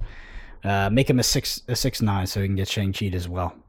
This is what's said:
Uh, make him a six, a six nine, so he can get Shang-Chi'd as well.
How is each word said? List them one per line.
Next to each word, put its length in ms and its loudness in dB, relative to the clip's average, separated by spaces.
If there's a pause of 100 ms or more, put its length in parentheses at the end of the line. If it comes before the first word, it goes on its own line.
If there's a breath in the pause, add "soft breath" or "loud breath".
(640 loud breath)
Uh, 260 2
make 180 4
him 120 4
a 20 4
six, 460 -2
a 80 0
six 260 0
nine, 240 2
so 140 -4
he 80 2
can 80 0
get 100 0
Shang-Chi'd 480 -2
as 140 -2
well. 260 -2 (140)